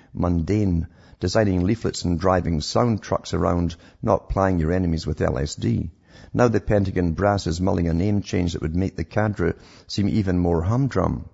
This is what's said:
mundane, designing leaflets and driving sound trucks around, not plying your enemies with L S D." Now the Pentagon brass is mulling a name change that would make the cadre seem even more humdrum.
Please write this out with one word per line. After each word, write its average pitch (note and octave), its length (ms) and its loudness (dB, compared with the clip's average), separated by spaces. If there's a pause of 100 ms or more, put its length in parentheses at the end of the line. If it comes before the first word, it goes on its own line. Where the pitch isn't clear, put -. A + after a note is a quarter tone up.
(120)
mundane, F2 760 0 (320)
designing F#2 420 2
leaflets F#2 420 -2
and F2 140 0
driving F2 420 2
sound A2+ 420 0
trucks - 320 -6
around, F2 420 0 (260)
not G#2 260 0
plying F#2+ 300 2
your D#2 140 2
enemies E2+ 340 0
with D2+ 140 -4
L D#2+ 180 0
S D2 160 -4
D." G#2 360 -2 (420)
Now B2 160 4
the G#2+ 120 0
Pentagon F#2 520 0
brass G2 340 0
is E2+ 140 -2
mulling F2+ 280 0
a E2 60 0
name G2+ 280 0
change F2+ 300 -2
that - 100 -8
would D#2+ 140 -2
make F#2 200 -2
the - 80 -6
cadre G2 500 -2 (320)
seem G2+ 220 -2
even F#2 300 0
more E2+ 240 2
humdrum. F#2+ 720 0